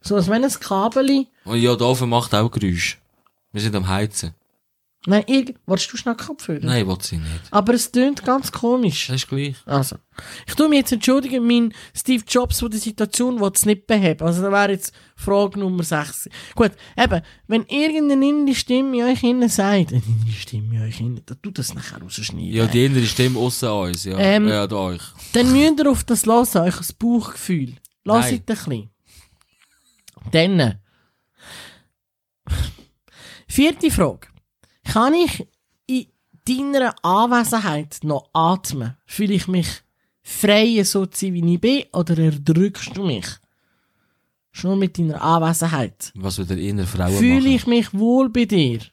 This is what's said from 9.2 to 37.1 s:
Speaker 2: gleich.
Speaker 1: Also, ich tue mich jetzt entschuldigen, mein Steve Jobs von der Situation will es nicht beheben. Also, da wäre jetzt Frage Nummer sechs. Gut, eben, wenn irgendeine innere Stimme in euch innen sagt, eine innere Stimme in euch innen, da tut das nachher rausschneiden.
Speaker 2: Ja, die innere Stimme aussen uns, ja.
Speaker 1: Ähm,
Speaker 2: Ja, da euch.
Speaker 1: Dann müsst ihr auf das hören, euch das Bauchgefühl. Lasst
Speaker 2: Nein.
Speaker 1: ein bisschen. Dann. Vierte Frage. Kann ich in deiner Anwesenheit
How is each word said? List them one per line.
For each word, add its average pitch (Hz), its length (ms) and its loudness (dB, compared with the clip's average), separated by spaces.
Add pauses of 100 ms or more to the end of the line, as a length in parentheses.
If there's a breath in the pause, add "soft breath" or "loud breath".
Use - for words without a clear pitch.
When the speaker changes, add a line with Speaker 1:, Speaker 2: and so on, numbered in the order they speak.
Speaker 2:
gleich. 139 260 -4 (100)
Speaker 1:
Also, 135 300 -2 (500 loud breath)
ich - 100 -10
tue 311 120 4
mich 294 120 6
jetzt - 120 0
entschuldigen, 254 560 2
mein 233 260 2 (220 loud breath)
Steve 254 320 0
Jobs 247 320 0
von 233 100 -4
der 220 120 -6
Situation 226 580 -2
will 196 160 2
es - 100 2
nicht 208 220 0
beheben. 170 400 2
Also, 170 140 0
da 196 100 0
wäre 202 220 2
jetzt 190 200 -8 (220 soft breath)
Frage 202 420 0
Nummer 185 260 -2
sechs. 156 440 -4 (260 loud breath)
Gut, 208 180 2 (260 loud breath)
eben, 196 240 2 (260 soft breath)
wenn 226 200 0
irgendeine 285 600 2
innere 294 280 2
Stimme 262 420 0
in 240 80 0
euch 254 180 0
innen 247 240 2
sagt, 196 460 2
eine 123 120 2
innere 110 320 0
Stimme 110 380 -6
in 110 80 -2
euch 113 160 -8
innen, 117 260 -6
da - 100 -14
tut 190 240 -12
das - 140 -6
nachher - 280 -14
rausschneiden. 92 520 -8
Speaker 2:
Ja, 113 140 2
die 120 160 4
innere 135 220 2
Stimme 123 340 0
aussen 123 300 -2
uns, 90 340 -2
ja. 95 160 -4
Speaker 1:
Ähm, 208 300 4
Speaker 2:
Ja, 104 180 0
da 107 80 -6
euch. 92 260 -4 (300)
Speaker 1:
Dann 247 220 4
müsst 294 260 4
ihr 285 100 4
auf 247 140 0
das - 220 -2
hören, 233 320 2 (100)
euch 180 80 0
das - 160 -10
Bauchgefühl. 190 840 -2 (280)
Lasst 233 280 2
Speaker 2:
Nein. 247 100 -4
Speaker 1:
ein - 40 -18
bisschen. 127 440 -6 (1400 soft breath)
Dann. 160 460 4 (2750 loud breath)
Vierte 302 440 2
Frage. 139 360 -2 (580)
Kann 247 280 2
ich 339 320 0 (400)
in 262 220 -4 (400)
deiner 262 480 0 (100)
Anwesenheit 214 960 0